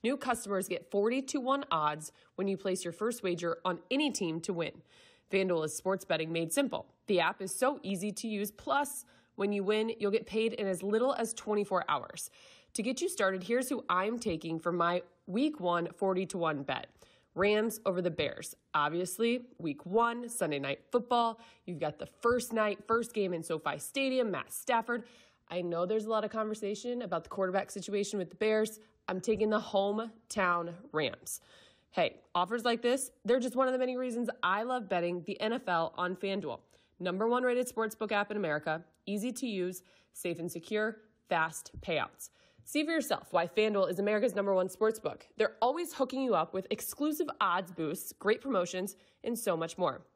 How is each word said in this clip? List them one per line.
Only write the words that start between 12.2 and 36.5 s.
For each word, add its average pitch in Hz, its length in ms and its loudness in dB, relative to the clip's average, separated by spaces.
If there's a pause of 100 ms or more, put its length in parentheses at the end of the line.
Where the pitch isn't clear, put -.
To 226 80 0
get 262 180 0
you 339 80 0
started, 190 360 0
here's 247 240 2
who - 200 -2
I'm 196 300 2
taking 165 400 -2
for 170 140 0
my 175 300 2 (240)
Week 262 340 0
One 175 260 2 (100)
forty-to-one 180 680 0
bet. - 240 -4 (480)
Rams 214 500 4
over 185 160 2
the 175 80 2
Bears. - 460 -4 (180)
Obviously, 180 680 2 (160)
Week 151 280 -4
One, 233 420 2
Sunday 156 300 0
Night 139 220 -2 (100)
Football. 240 480 2 (260)
You've 175 140 -8
got 151 200 -2
the 143 80 -8
first 233 460 0
night, 214 360 2
first 226 260 0
game 190 200 0
in 165 80 -2
SoFi 156 360 -4
Stadium, 254 540 0
Matt 135 200 -6
Stafford. 240 520 -2 (440)
I 175 120 -4
know 170 260 0
there's 214 200 0
a 220 40 -6
lot 220 140 2
of 214 80 -6
conversation 214 680 -4
about 175 200 -2
the - 80 -18
quarterback 190 400 0
situation 202 480 -4
with 180 120 -4
the - 60 -20
Bears. 214 440 2 (280)
I'm 185 120 -2
taking 214 280 2
the 214 120 2
hometown 196 1120 0 (180)
Rams. - 480 -2 (500)
Hey, - 260 2 (180)
offers 196 300 0
like 233 180 2
this, 254 300 2 (120)
they're 240 160 4
just 247 160 -4
one 262 120 4
of 254 40 2
the 254 60 0
many 254 180 0
reasons 240 320 0 (140)
I 196 220 2
love 247 240 -4
betting 175 360 0
the - 160 -8
N 220 120 0
F 262 160 -4
L 165 280 2
on 180 200 -2
FanDuel. 196 420 -4 (400)